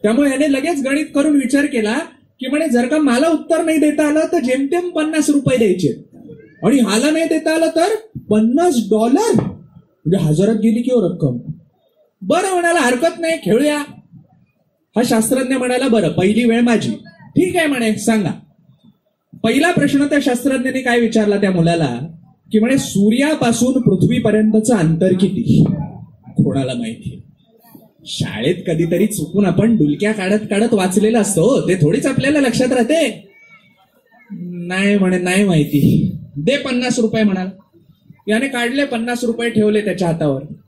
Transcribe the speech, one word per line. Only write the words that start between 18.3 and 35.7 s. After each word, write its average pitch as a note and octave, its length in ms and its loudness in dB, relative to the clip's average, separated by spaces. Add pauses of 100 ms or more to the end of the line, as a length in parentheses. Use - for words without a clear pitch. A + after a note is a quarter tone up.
पहिला C#4 280 2
प्रश्न C#4+ 360 2
त्या C#4+ 140 2
शास्त्रज्ञाने C4 600 -2
काय A#3+ 180 0
विचारला G#3 380 2
त्या G3 140 0
मुलाला E3 480 0 (520)
की G#3+ 80 2
म्हणे, B3+ 180 2
"सूर्यापासून B3 1040 0
पृथ्वीपर्यंतचं A3 960 2
अंतर E3+ 380 2
किती?" F#3 500 2 (800)
कोणाला C3 300 -2
माहिती? A2+ 480 -10 (840)
शाळेत G#2+ 500 -4 (120)
कधीतरी E3+ 380 0
चुकून F#3+ 400 -2
आपण G3+ 320 2
डुलक्या D3+ 340 0
काढत G3+ 280 -2 (100)
काढत A3 240 0
वाचलेलं G#3 480 2
असतं F3+ 200 0
हो, G#3+ 200 4
ते F#3 140 0
थोडीच E3+ 300 0
आपल्याला C#4 340 0
लक्षात B3 320 0
राहते. B3 580 -2 (1120)
"नाही," F3+ 560 -2
म्हणे, F#3 200 2
"नाही F3+ 260 0
माहिती." D3+ 680 2 (260)